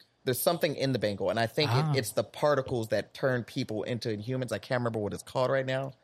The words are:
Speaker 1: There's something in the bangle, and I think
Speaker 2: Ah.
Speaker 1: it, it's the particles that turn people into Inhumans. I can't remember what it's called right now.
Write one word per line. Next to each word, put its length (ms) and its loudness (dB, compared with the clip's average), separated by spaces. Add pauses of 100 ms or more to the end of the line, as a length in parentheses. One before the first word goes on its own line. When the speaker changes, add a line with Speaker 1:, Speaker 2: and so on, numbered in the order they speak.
(240)
Speaker 1:
There's 160 0
something 360 2
in 160 2
the 80 2
bangle, 300 0
and 100 0
I 80 2
think 240 0
Speaker 2:
Ah. 200 4
Speaker 1:
it, 60 2
it's 140 -2
the 100 2
particles 680 0
that 240 0
turn 300 0
people 400 -4
into 260 -4
Inhumans. 440 -4
I 60 0
can't 220 -2
remember 200 0
what 120 -2
it's 120 -8
called 260 0
right 160 2
now. 380 -2